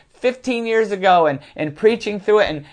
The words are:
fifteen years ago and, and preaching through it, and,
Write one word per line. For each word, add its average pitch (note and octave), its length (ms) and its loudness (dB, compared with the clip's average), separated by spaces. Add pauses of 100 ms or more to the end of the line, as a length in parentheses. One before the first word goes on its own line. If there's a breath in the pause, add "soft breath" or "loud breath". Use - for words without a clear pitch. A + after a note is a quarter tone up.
(140 soft breath)
fifteen B3 520 -4
years A3+ 260 0
ago F#3 360 2
and, C#3 120 -4 (160 loud breath)
and D3+ 200 -6
preaching A3 440 0
through G#3 220 2
it, - 80 0
and, D3 240 -10